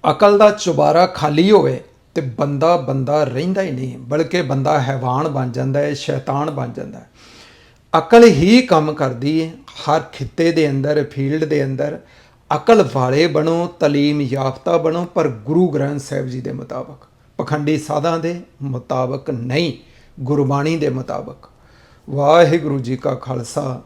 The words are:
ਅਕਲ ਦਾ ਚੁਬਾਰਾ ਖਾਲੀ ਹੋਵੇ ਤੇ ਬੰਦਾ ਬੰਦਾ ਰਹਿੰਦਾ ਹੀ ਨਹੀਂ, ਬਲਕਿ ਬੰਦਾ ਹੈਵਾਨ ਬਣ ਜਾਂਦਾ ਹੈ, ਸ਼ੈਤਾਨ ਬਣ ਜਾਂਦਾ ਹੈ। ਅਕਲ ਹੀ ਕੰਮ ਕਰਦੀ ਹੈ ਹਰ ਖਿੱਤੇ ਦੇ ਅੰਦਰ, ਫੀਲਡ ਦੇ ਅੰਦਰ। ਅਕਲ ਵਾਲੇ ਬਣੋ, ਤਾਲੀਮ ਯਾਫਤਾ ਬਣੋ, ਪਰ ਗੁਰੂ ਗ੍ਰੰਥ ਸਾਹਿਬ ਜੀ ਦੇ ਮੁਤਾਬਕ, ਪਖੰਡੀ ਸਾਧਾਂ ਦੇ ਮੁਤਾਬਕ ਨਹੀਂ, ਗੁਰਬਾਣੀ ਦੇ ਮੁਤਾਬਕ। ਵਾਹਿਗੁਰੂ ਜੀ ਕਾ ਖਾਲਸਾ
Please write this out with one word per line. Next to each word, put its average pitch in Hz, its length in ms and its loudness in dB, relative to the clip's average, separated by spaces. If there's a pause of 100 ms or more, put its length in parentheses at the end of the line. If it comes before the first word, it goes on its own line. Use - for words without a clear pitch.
(120)
ਅਕਲ 202 260 4
ਦਾ 208 140 8
ਚੁਬਾਰਾ 165 540 2
ਖਾਲੀ 156 460 2
ਹੋਵੇ 139 300 4 (340)
ਤੇ 143 60 -2
ਬੰਦਾ 143 560 0
ਬੰਦਾ 139 460 -2
ਰਹਿੰਦਾ 165 380 -2
ਹੀ 180 100 -4
ਨਹੀਂ, 127 260 -8
ਬਲਕਿ 151 440 -2
ਬੰਦਾ 139 400 0
ਹੈਵਾਨ 131 460 -2
ਬਣ 131 240 -4
ਜਾਂਦਾ 131 280 -2
ਹੈ, 147 140 -2
ਸ਼ੈਤਾਨ 143 580 -6
ਬਣ 127 200 -8
ਜਾਂਦਾ - 280 -14
ਹੈ। - 100 -20 (880)
ਅਕਲ 233 260 8
ਹੀ 208 380 6
ਕੰਮ 156 320 2
ਕਰਦੀ 143 500 -2
ਹੈ 160 60 -6
ਹਰ - 500 -4
ਖਿੱਤੇ 165 520 -2
ਦੇ 160 180 2
ਅੰਦਰ, 143 420 0
ਫੀਲਡ 143 340 -2
ਦੇ 147 180 -2
ਅੰਦਰ। 139 360 -6 (560)
ਅਕਲ 185 380 4
ਵਾਲੇ 135 340 2
ਬਣੋ, 165 400 0
ਤਾਲੀਮ 147 540 0
ਯਾਫਤਾ 135 560 -2
ਬਣੋ, 165 280 -2
ਪਰ 165 240 -2
ਗੁਰੂ 139 380 0
ਗ੍ਰੰਥ 139 340 -4
ਸਾਹਿਬ 139 260 -6
ਜੀ 127 140 -10
ਦੇ 123 100 -8
ਮੁਤਾਬਕ, 135 460 -12 (400)
ਪਖੰਡੀ 151 400 -2
ਸਾਧਾਂ 151 420 -2
ਦੇ 170 220 -6 (200)
ਮੁਤਾਬਕ 131 680 -6
ਨਹੀਂ, 131 440 -4 (500)
ਗੁਰਬਾਣੀ 143 540 0
ਦੇ 147 120 -2
ਮੁਤਾਬਕ। - 600 -10 (600)
ਵਾਹਿਗੁਰੂ 147 680 2
ਜੀ 127 180 -6
ਕਾ 131 180 -4
ਖਾਲਸਾ 131 720 -8